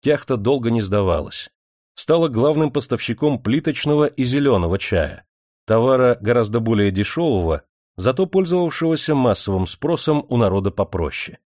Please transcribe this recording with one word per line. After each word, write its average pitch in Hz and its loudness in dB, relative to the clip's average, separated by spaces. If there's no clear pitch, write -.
Кяхта 139 0
долго 117 0
не 117 0
сдавалась. 95 -2
Стала 165 0
главным 143 2
поставщиком 131 -2
плиточного 147 0
и - -2
зелёного 120 2
чая, 80 -4
товара 123 2
гораздо 113 0
более 110 2
дешёвого, 98 -2
зато 131 0
пользовавшегося 165 0
массовым 101 0
спросом 151 -2
у 123 0
народа 98 2
попроще. - -6